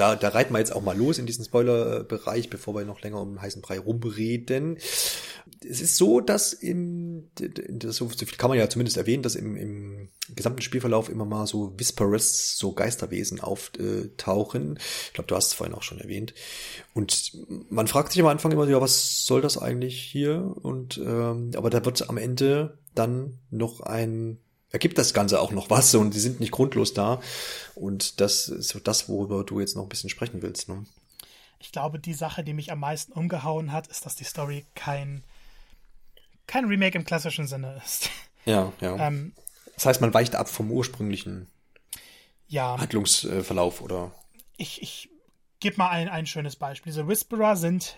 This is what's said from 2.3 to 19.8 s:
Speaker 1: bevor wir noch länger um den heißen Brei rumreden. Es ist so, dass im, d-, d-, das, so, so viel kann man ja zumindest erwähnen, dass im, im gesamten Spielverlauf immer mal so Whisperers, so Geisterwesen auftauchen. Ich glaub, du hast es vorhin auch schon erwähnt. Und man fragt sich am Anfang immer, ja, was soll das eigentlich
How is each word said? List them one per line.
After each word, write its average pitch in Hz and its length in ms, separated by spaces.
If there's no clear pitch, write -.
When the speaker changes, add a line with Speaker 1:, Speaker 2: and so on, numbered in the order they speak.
Speaker 1:
bevor 104 240
wir 104 100
noch 101 180
länger 104 180
um 98 140
den 95 80
heißen 101 200
Brei 95 160
rumreden. 117 1000
Es 123 200
ist 165 160
so, 214 240
dass 208 320
im, 175 840
d-, - 120
d-, - 160
das, 113 180
so, 120 120
so - 180
viel - 120
kann 123 120
man 131 80
ja 107 100
zumindest 120 280
erwähnen, 120 260
dass 120 140
im, 107 200
im 101 520
gesamten 120 280
Spielverlauf 120 460
immer 110 180
mal 107 200
so 98 320
Whisperers, - 800
so 98 140
Geisterwesen 98 680
auftauchen. 101 1400
Ich - 60
glaub, - 160
du 90 80
hast - 120
es - 40
vorhin 85 240
auch - 60
schon - 180
erwähnt. 95 340
Und - 420
man 107 160
fragt 143 260
sich 180 100
am 160 60
Anfang 156 240
immer, 151 160
ja, 131 120
was - 460
soll 131 160
das 143 160
eigentlich 123 440